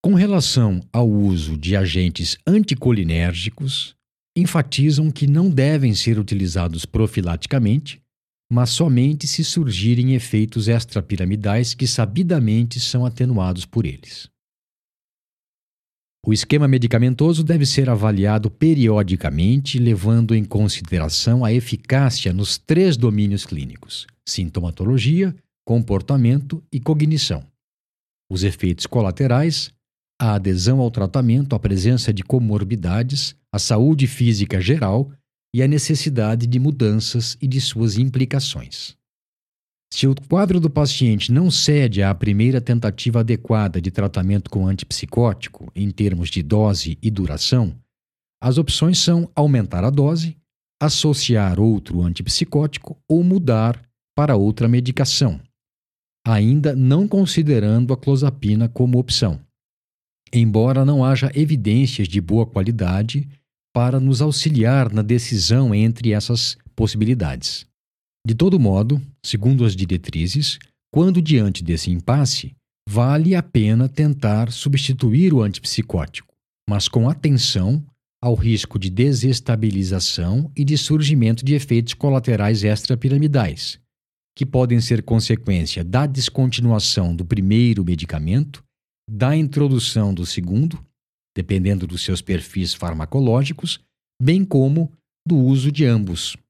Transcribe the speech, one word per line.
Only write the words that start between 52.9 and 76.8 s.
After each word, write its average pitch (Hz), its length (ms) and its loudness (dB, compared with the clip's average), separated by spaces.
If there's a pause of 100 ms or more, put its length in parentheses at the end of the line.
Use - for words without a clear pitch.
ou 170 160 2
mudar 120 580 2 (320)
para 143 220 2
outra 107 320 2
medicação, 123 720 0 (840)
ainda 127 500 2
não 139 320 2
considerando 131 840 0
a - 20 -2
clozapina 127 720 0
como 123 300 2
opção, 104 420 -2 (880)
embora 117 540 2
não 139 180 2
haja 131 320 2
evidências 127 720 0
de 90 140 -2
boa 104 240 0
qualidade 107 840 -2 (480)
para 127 240 2
nos 131 220 2
auxiliar 135 720 2
na 110 80 0
decisão 117 760 0
entre 113 380 2
essas - 460 -2 (180)
possibilidades. 107 920 -2 (600)
De 110 80 0
todo 180 240 2
modo, 113 420 2 (240)
segundo 120 400 2
as 101 100 2
diretrizes, 92 840 -4 (340)
quando 175 300 2
diante 110 400 2
desse 85 280 -2
impasse, 120 640 -2 (320)
vale 143 480 2
a 170 80 0
pena 117 460 2
tentar 127 600 0
substituir 139 840 0
o 123 100 4
antipsicótico, - 920 -6 (340)
mas 101 200 -2